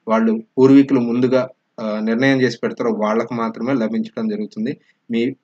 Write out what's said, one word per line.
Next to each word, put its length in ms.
వాళ్ళు 360
పూర్వీకులు 420
ముందుగా, 500
ఆ, 200
నిర్ణయం 420
చేసి 220
పెడతారో 280
వాళ్ళకు 420
మాత్రమే 400
లభించడం 540
జరుగుతుంది. 500
మీ, 180